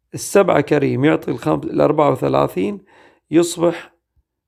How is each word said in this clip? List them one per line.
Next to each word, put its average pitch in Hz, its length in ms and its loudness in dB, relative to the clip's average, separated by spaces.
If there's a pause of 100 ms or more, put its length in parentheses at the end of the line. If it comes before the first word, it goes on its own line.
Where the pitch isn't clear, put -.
(140)
السبعة 175 480 2
كريم 135 440 0
يعطي 160 260 0
الخم-، 139 320 -4
الأربعة 147 480 2
وثلاثين، 139 720 -2 (460)
يصبح 170 640 0 (540)